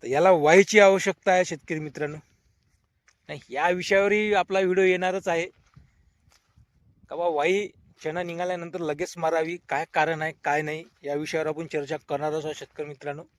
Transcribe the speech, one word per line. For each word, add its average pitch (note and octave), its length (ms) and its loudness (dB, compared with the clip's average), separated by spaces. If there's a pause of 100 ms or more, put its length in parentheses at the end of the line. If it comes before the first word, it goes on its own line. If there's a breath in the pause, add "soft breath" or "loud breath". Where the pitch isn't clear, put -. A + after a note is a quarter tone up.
तर - 40 -12
याला D3 260 4
वाईची F3+ 480 6
आवश्यकता F#3+ 520 4
आहे, F#3 120 4
शेतकरी E3 360 -8
मित्रांनो. D3+ 360 -8 (1120)
नाही, D3 120 -14 (100)
या D3 200 -2
विषयावरही G3+ 640 2
आपला F#3+ 260 0
व्हिडिओ F#3+ 240 2
येणारच F#3 440 0
आहे E3+ 180 0 (1600)
का C#3+ 60 -12
बा, E3+ 120 -2
वाई F3 400 0 (340)
चणा D#3+ 200 -6
निघाल्यानंतर F3 580 -8
लगेच G3 380 -6
मारावी, D#3+ 380 -2 (120)
काय D3 160 -4 (100)
कारण D#3 280 0
आहे, D#3+ 100 -6 (120)
काय D3+ 180 0
नाही, D#3 220 -8 (180)
या C#3+ 120 -6
विषयावर D#3 320 -4
आपण D#3 200 -6
चर्चा D3 300 -6 (120)
करणारच D3+ 360 -4
आहोत, D3+ 100 -8
शेतकरी - 320 -12
मित्रांनो. C#3+ 360 -12 (160)